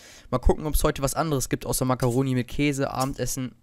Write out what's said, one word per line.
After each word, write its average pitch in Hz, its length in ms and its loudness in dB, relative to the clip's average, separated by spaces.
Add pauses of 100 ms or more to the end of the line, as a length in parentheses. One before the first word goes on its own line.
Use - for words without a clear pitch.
(300)
Mal 127 80 0
gucken, - 260 2
ob's 151 180 0
heute 151 200 2
was 135 100 0
anderes 147 380 0
gibt, - 160 -2
außer 123 180 -2
Macaroni 127 500 2
mit 123 140 0
Käse, 143 420 0
Abendessen. 127 720 -4